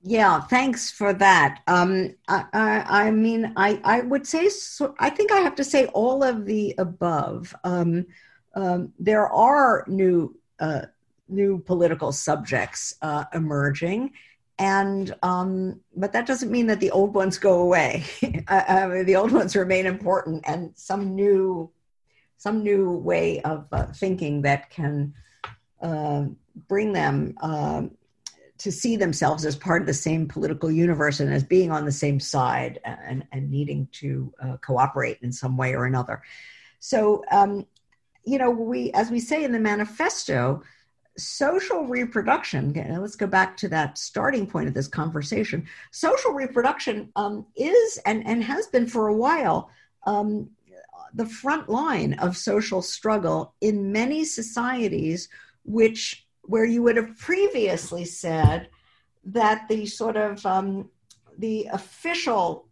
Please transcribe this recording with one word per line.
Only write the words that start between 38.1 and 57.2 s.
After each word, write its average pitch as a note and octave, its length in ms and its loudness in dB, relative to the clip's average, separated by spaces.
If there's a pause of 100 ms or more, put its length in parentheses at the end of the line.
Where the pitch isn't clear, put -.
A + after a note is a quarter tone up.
you C4 140 0
know, B3 120 4
we, A#3+ 420 -4
as A3+ 180 0
we A#3+ 80 0
say D4+ 240 -2
in C#4 80 -2
the A#3 80 0
manifesto, G#3 1040 -2 (560)
social F4 680 -2
reproduction, A#3+ 840 -2
okay, D3 260 -6
let's G3+ 200 -8
go G#3 100 -2
back F#3+ 300 2
to G3+ 120 -6
that D#3 300 -2
starting G#3+ 480 -2
point D#3 220 -4
of C#3 60 -4
this C3+ 140 -4
conversation. E3 760 -4 (240)
Social G#4+ 420 0
reproduction, B3+ 840 -2
um, G#3 280 -4 (120)
is A4 500 4
and, G#3+ 200 0
and A#3 180 0
has C#4+ 240 -4
been A#3+ 180 2
for A3+ 220 0
a G#3 60 2
while, A3+ 560 0 (360)
um, G#3 420 -2 (680)
the A3+ 120 -4
front C#4+ 420 -4
line G#3+ 460 0
of F3+ 220 -2
social G#3 440 -2
struggle F3+ 800 -2
in G3+ 320 0
many C4 320 0
societies A3+ 1040 -4 (360)
which A3+ 600 0 (260)
where A3+ 220 4
you A#3+ 100 2
would A#3 180 4
have A3+ 100 -8 (180)